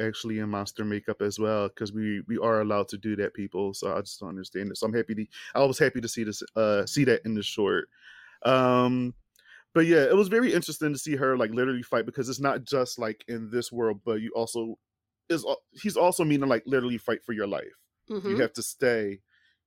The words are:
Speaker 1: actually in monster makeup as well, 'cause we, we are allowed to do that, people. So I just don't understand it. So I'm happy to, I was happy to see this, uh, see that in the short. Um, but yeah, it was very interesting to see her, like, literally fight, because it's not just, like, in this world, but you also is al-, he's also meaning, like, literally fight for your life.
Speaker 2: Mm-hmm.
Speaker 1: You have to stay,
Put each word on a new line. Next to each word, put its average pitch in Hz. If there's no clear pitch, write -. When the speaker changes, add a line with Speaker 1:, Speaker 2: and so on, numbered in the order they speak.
Speaker 1:
actually 110
in 107
monster 104
makeup 104
as 101
well, 107
'cause 101
we, 107
we 113
are 113
allowed 104
to 104
do 107
that, 101
people. 98
So -
I 92
just -
don't 95
understand 95
it. 90
So 110
I'm 110
happy 113
to, 107
I 131
was 131
happy 131
to 113
see -
this, 107
uh, 107
see 139
that 120
in 113
the 104
short. 95
Um, 127
but 165
yeah, 165
it 135
was 196
very 226
interesting 156
to 131
see 151
her, 131
like, 113
literally 123
fight, 117
because 123
it's 135
not 139
just, 127
like, 110
in 113
this 120
world, 110
but 110
you 113
also 113
is 165
al-, -
he's -
also 180
meaning, 143
like, 117
literally 123
fight 113
for 120
your 104
life. 87
Speaker 2:
Mm-hmm. 208
Speaker 1:
You 104
have 120
to 113
stay, 110